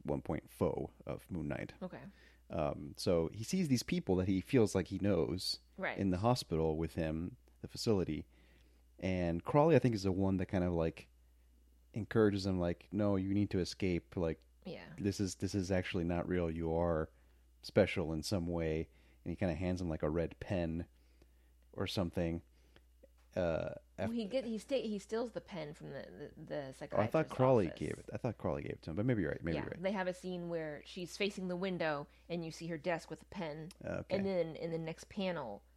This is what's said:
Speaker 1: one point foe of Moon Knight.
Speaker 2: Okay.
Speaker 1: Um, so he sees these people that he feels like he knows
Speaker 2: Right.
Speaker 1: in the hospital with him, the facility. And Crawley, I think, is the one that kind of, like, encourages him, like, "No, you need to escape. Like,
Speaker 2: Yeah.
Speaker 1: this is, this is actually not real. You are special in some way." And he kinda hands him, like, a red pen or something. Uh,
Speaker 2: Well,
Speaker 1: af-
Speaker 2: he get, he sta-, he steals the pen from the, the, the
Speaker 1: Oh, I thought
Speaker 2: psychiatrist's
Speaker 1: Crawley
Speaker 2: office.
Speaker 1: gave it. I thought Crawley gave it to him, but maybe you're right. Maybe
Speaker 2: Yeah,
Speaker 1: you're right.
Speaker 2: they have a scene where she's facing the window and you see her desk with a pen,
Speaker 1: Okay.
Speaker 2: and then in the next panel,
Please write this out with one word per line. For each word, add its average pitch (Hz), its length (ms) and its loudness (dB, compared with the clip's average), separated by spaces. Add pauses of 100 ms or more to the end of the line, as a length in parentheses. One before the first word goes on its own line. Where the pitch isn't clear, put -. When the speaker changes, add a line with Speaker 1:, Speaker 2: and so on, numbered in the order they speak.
Speaker 1:
one 71 180 -2
point - 280 -6
foe - 400 -2 (160)
of - 240 -8
Moon 78 180 -4
Knight. - 240 -6 (100)
Speaker 2:
Okay. 180 160 -10 (520)
Speaker 1:
Um, 73 460 -2
so 85 380 2
he 110 100 -8
sees 185 240 0
these 127 140 4
people 170 340 0
that 92 120 2
he 95 120 2
feels 110 340 4
like 92 140 0
he 98 100 -4
knows 87 640 2 (160)
Speaker 2:
Right. 160 220 -2
Speaker 1:
in 98 120 4
the 90 80 2
hospital 85 580 2
with 82 180 -2
him, 80 420 -2 (260)
the - 60 -8
facility. 85 580 0 (760)
And 87 420 2
Crawley, 151 320 6
I 135 40 8
think, 123 160 4
is 95 100 -2
the 98 80 2
one 95 240 2
that 90 100 0
kind 92 160 0
of, 90 100 2
like, 82 360 -2 (880)
encourages 104 520 4
him, 92 140 2
like, 87 320 -2
"No, 101 240 2
you 95 180 0
need 101 160 4
to 98 100 0
escape. 87 560 0
Like, 82 240 0 (240)
Speaker 2:
Yeah. 107 200 -10 (140)
Speaker 1:
this 98 220 0
is, 92 160 0
this 98 180 -2
is 95 180 0
actually 92 320 2
not 87 240 0
real. 87 220 2
You 80 240 -2
are 82 340 2 (540)
special 85 500 2
in 78 100 0
some 87 240 0
way." 82 420 0 (360)
And 90 60 -4
he 82 60 -4
kinda 90 180 0
hands 90 260 0
him, 90 80 -2
like, 78 140 -2
a 78 80 2
red 82 280 0
pen 85 480 -2 (880)
or 98 140 -4
something. 85 560 0 (920)
Uh, 85 380 0 (240)
Speaker 2:
Well, - 120 -2
Speaker 1:
af- - 20 -4
Speaker 2:
he 226 140 -4
get, 233 180 -2
he 226 140 -4
sta-, 247 280 -2
he 208 140 -2
steals 226 320 -4
the 175 80 -8
pen 156 340 -8
from 151 160 -12
the, 135 140 -10 (320)
the, 156 100 -14
the 151 100 -8
Speaker 1:
Oh, 147 60 -4
I - 40 -
thought 135 100 -12
Speaker 2:
psychiatrist's 151 580 2
Speaker 1:
Crawley 127 320 6
Speaker 2:
office. - 140 -6
Speaker 1:
gave 78 100 -2
it. - 220 -8
I 104 40 -6
thought 113 220 -2
Crawley 73 240 -2
gave - 100 -4
it - 100 -10
to - 80 -8
him, 80 60 -4
but 104 100 0
maybe 117 160 4
you're 73 100 2
right. - 100 -6
Maybe 80 140 0
Speaker 2:
Yeah, 69 60 -2
Speaker 1:
you're - 80 -6
right. - 120 -8
Speaker 2:
they 190 100 0
have 190 140 -2
a 180 80 0
scene 180 340 -6
where 156 360 -6
she's - 320 -10
facing 196 320 -2
the 180 80 -2
window 165 500 0 (220)
and 170 160 -4
you 160 80 -6
see 165 160 -10
her 165 100 -4
desk 165 320 -2
with 160 120 -10
a - 40 -20
pen, 160 440 -6 (140)
Speaker 1:
Okay. 90 320 -2
Speaker 2:
and 196 80 0
then 175 320 0
in 165 140 -6
the 160 80 -2
next 160 300 -8
panel, 156 540 -4 (140)